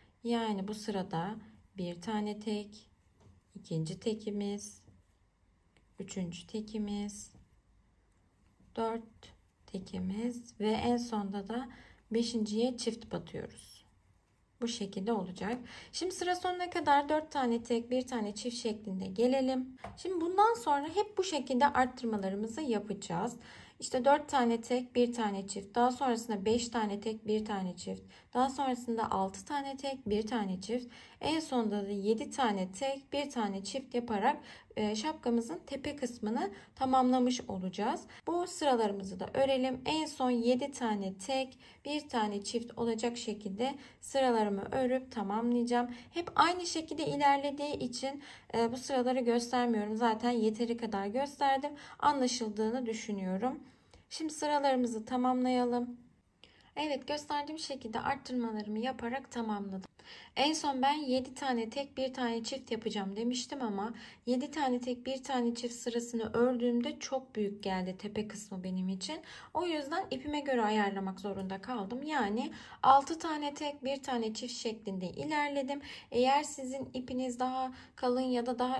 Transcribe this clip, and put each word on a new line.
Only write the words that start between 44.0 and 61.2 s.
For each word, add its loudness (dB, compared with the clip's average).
sıralarımı 4
örüp 2
tamamlayacağım. 2
Hep -4
aynı 6
şekilde -2
ilerlediği 2
için, -4
e, 4
bu -4
sıraları 2
göstermiyorum. 2
Zaten 4
yeteri 2
kadar -2
gösterdim. 2
Anlaşıldığını 2
düşünüyorum. -2
Şimdi -6
sıralarımızı 2
tamamlayalım. 2
Evet, -2
gösterdiğim -4
şekilde -6
arttırmalarımı -2
yaparak -4
tamamladım. -4
En 4
son 0
ben 6
yedi 0